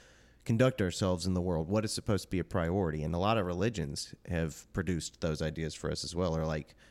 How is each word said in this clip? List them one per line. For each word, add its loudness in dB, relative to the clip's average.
conduct 4
ourselves 2
in 2
the 2
world, 0
what 2
is -2
supposed 0
to -16
be 0
a 2
priority. 0
And 0
a 0
lot 2
of 2
religions -2
have -2
produced -2
those 0
ideas -4
for -4
us -4
as -6
well, 2
or, 0
like, -4